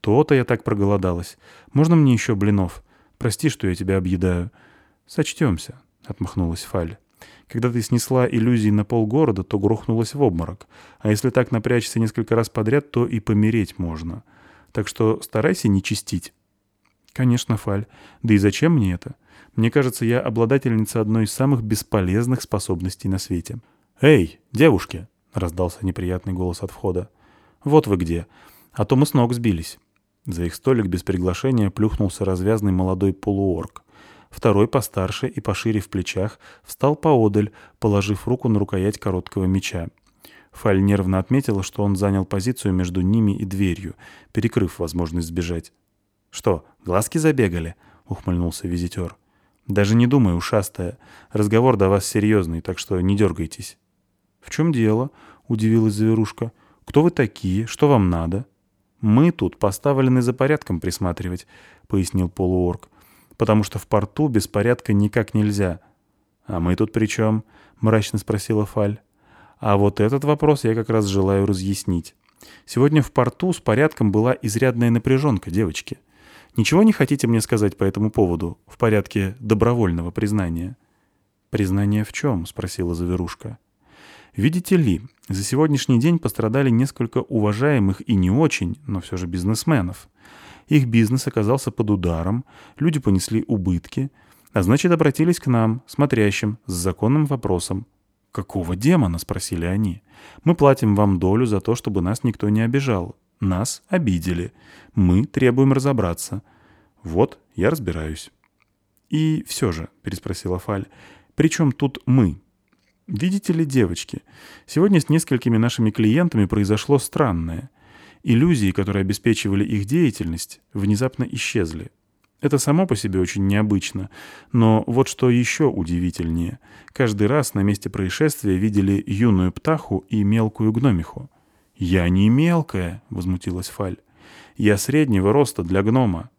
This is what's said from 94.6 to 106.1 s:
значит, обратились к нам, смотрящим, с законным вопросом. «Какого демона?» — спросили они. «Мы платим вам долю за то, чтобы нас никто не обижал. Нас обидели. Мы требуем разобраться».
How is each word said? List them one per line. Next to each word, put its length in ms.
значит, 300
обратились 480
к 60
нам, 400
смотрящим, 800
с 60
законным 520
вопросом. 640
«Какого 460
демона?» — 420
спросили 460
они. 380
«Мы 100
платим 400
вам 240
долю 280
за 140
то, 140
чтобы 280
нас 200
никто 280
не 100
обижал. 560
Нас 480
обидели. 640
Мы 300
требуем 480
разобраться». 720